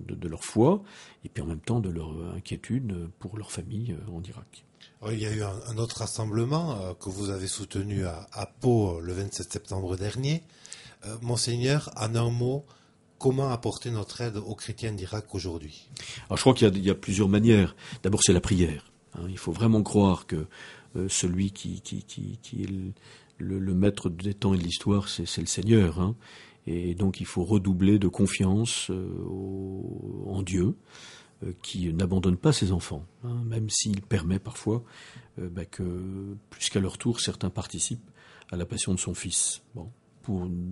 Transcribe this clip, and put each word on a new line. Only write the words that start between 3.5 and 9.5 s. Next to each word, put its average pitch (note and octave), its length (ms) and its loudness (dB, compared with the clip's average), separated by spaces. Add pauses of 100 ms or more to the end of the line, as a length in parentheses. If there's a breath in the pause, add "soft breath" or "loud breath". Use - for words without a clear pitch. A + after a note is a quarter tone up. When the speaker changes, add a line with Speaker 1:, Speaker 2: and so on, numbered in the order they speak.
Speaker 1:
famille, G#2 420 -8
euh, E2+ 200 -10
en E2+ 100 -10
Irak. - 420 -18 (380 soft breath)
Speaker 2:
Alors, G#2+ 100 -6
il A2 80 -4
y G#2+ 60 -4
a G#2+ 80 -2
eu G#2+ 80 -2
un, G2 100 -4 (140)
un A#2 100 -8
autre A2+ 220 -4
rassemblement, A#2 800 -2
euh, F#2 140 -6
que - 160 -10
vous G2 200 -4
avez F#2+ 180 -4
soutenu G2 580 -4
à, E2+ 260 -8
à G2+ 140 -8
Pau, G#2+ 520 2
euh, - 40 -6
le F2 100 -6
vingt-sept F#2+ 400 -6